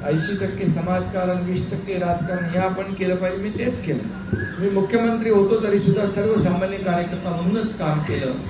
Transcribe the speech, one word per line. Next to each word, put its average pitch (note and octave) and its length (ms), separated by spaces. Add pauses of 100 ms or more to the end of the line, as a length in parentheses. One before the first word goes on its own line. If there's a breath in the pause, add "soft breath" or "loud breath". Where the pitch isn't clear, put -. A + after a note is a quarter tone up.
ऐंशी D#3+ 300
टक्के F#3+ 320
समाजकारण, F3+ 760
वीस F3+ 280
टक्के - 220
राजकारण F3 520
हे E3+ 140
आपण F#3+ 240
केलं F#3 320
पाहिजे. F#3 280
मी G#3 60
तेच A#3+ 360
केलं. - 500 (260)
मी G3 80
मुख्यमंत्री A3 600
होतो G#3 340
तरी G3+ 160
सुद्धा G#3 280
सर्वसामान्य G3 720
कार्यकर्ता F3 520
म्हणूनच F#3 480
काम D3+ 220
केलं C#3 320 (180)